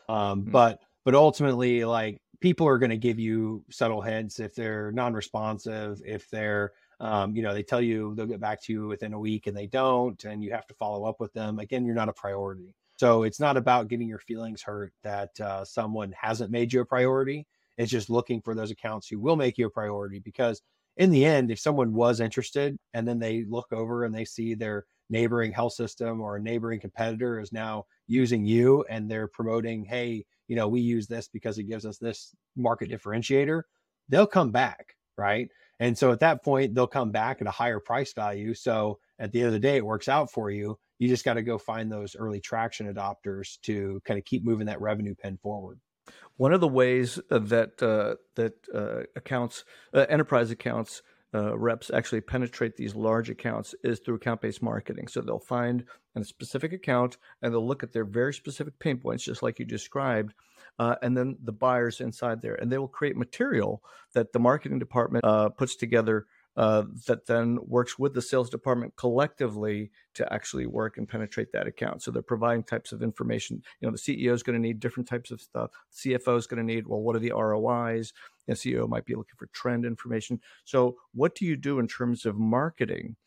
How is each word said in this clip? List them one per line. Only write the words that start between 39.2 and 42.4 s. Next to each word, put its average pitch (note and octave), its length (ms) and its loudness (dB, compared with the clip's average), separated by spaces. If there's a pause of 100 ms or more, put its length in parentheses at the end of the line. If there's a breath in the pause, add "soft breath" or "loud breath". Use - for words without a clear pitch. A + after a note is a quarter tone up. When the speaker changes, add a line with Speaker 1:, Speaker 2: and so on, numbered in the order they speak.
Speaker 1:
the A#2+ 80 2
end A#2+ 60 4
of A2+ 80 4
the G#2 60 2
day, C#3 160 4
it G#2+ 100 0
works G#2+ 220 -4
out C#3 220 2
for G#2+ 200 -4
you. G#2 280 -6 (200)
You B2 100 2
just B2 160 2
gotta A#2 180 2
go A2+ 140 -2
find A2 340 -6
those G#2 260 -8
early G#2+ 240 -6